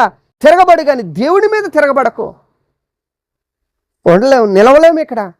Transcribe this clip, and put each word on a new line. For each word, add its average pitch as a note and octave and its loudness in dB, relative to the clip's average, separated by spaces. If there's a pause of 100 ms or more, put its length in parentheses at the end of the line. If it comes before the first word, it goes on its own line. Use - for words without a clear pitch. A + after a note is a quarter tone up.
(420)
తిరగబడు, E4+ 2
కానీ C4 -2
దేవుడి C#4 -2
మీద G#4 -4
తిరగబడకు." C4+ -4 (1700)
ఉండలేము, A#3 2
నిలవలేము C#4 2
ఇక్కడ. G#3+ -10